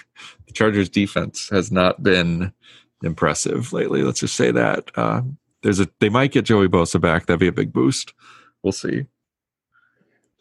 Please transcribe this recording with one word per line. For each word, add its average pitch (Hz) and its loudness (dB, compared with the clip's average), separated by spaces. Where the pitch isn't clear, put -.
The - -20
Chargers 104 2
defense 101 -4
has 95 0
not 92 0
been 90 0
impressive 80 -2
lately. - 0
Let's 67 -2
just - -4
say 62 2
that. 58 0
Uh, 57 -2
there's 104 2
a, 95 2
they 107 4
might 131 2
get 120 2
Joey 101 4
Bosa 87 2
back. 82 2
That'd 85 2
be 92 4
a 87 0
big 107 -4
boost. - 0
We'll 95 -2
see. - -6